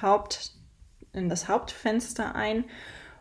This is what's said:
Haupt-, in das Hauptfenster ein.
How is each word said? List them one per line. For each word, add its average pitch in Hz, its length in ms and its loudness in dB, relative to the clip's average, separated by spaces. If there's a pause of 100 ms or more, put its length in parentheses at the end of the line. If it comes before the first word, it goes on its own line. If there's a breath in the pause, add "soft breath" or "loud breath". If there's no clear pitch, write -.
Haupt-, - 520 2 (600)
in 180 160 0
das 170 180 -2
Hauptfenster - 880 0
ein. 220 300 2 (560 loud breath)